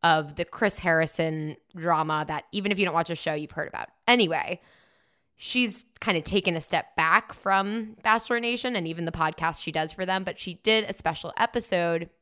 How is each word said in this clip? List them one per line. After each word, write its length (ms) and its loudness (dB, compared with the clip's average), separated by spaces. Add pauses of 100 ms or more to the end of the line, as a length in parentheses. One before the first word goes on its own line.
of 320 4
the 100 -4
Chris 320 0
Harrison 800 0 (180)
drama 520 0
that 240 -6
even 200 -2
if 60 -2
you 80 2
don't 80 -2
watch 160 0
a 60 -2
show, 180 -4
you've 180 -6
heard 160 -6
about. 220 -10 (180)
Anyway, 540 2 (760)
she's 480 0 (140)
kinda 220 0
taken 340 0
a 60 -4
step 340 -2
back 380 4
from 680 -2
Bachelor 360 2
Nation 360 -2
and 120 -2
even 180 -4
the 60 -2
podcast 480 -2
she 120 -8
does 200 -2
for 140 -6
them, 180 -2
but 140 -8
she 260 -10
did 240 4
a 80 -6
special 400 -4
episode 760 0 (100)